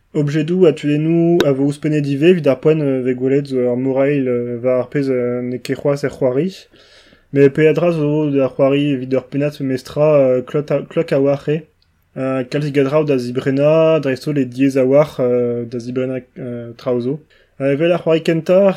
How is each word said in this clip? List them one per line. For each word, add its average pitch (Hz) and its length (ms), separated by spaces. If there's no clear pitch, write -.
Objet 147 280
doux, 175 240
a 147 60
tué 147 260
nous, 170 440
a 143 80
vo 135 140
ouzpene 151 340
divé, 143 340
vid 160 140
ar 131 120
poent, 156 200
euh, 135 220
ve 127 140
gwelet, 135 320
zo 127 200
ar 123 80
morail, 135 520
euh, 120 340
va 127 160
ar 123 100
pez, 139 220
euh, 123 320
ne 123 160
ket 127 160
c'hoaz 143 320
er 131 60
c'hoari. 143 560
Mais 139 160
pe 151 180
a 156 60
dra 170 180
zo 151 380
da 135 180
c'hoari, 143 480
vid 127 200
ur 127 100
penat 143 340
mestra, 147 600
euh, 127 240
clot 147 280
a, 143 160
cloc 165 240
a 147 80
war 139 280
re. 156 160
Euh, 131 280
kalz 147 280
gadrao 139 320
da 143 140
zibrena, 143 840
dresto 139 320
les 143 140
diez 131 320
a 131 80
war, 147 340
euh, 123 460
da 120 140
zibrena, 127 400
euh, 120 400
traozo. 127 460
Euh, 139 160
vel 165 160
ar 170 120
c'hoari 160 180
kenta, 180 560